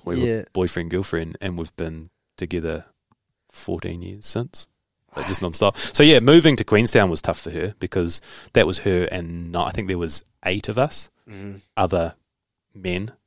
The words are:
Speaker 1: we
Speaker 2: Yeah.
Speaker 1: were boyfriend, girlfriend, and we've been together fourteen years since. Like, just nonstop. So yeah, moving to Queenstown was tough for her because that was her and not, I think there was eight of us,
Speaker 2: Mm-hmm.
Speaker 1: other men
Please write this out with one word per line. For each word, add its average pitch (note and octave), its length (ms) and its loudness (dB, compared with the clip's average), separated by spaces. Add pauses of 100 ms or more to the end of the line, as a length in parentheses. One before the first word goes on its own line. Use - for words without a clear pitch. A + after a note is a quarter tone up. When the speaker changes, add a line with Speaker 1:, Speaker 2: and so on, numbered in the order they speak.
Speaker 1:
we F2 140 -4
Speaker 2:
Yeah. B2 80 0 (140)
Speaker 1:
were G2+ 140 -12
boyfriend, F2 380 -2
girlfriend, E2+ 480 -4
and F#2 180 -6
we've E2 200 -10
been D#2+ 320 -10 (260)
together E2 500 -6 (640)
fourteen F2 500 -10
years F#2+ 240 -14
since. - 420 -8 (480)
Like, D2+ 120 -8
just F#2+ 140 -4
nonstop. F#2+ 340 0 (200)
So - 80 8
yeah, D3 160 10
moving D3 380 8
to - 60 0
Queenstown G#2+ 460 4
was D#2+ 120 -2
tough - 180 -2
for - 100 -12
her F2 300 -6
because F2 420 -2 (320)
that G#2+ 140 6
was F#2 120 -2
her F2+ 260 0
and E2+ 460 -8
not, F2 160 -2
I - 40 -6
think G2+ 160 -6
there F#2 100 -2
was E2 260 -4 (220)
eight F#2+ 240 -2
of G#2+ 80 -6
us, - 320 -2 (180)
Speaker 2:
Mm-hmm. G2 280 -14 (220)
Speaker 1:
other F2 380 0 (580)
men C#3+ 380 -6 (160)